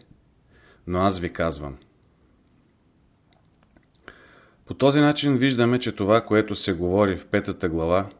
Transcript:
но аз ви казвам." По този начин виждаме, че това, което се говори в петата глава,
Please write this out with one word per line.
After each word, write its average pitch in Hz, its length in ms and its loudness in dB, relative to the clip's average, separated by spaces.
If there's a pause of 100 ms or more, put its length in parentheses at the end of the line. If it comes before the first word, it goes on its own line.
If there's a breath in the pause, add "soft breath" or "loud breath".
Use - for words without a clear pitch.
(880 soft breath)
но 90 120 -4
аз 95 200 0
ви 87 140 -6
казвам." 73 440 -6 (3000 loud breath)
По 131 80 -12
този 139 260 2
начин 147 380 2
виждаме, 123 420 2
че 113 120 -4
това, 107 300 2
което 107 340 0
се - 180 -4
говори 90 440 0
в - 100 -20
петата 101 420 -2
глава, 87 400 0 (100)